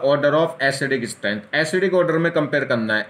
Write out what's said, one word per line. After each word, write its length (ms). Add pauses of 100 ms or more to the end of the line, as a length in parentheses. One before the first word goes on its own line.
order 300
of 280
acidic 440
strength। 480
Acidic 380
order 240
में 140
compare 340
करना 300
है, 140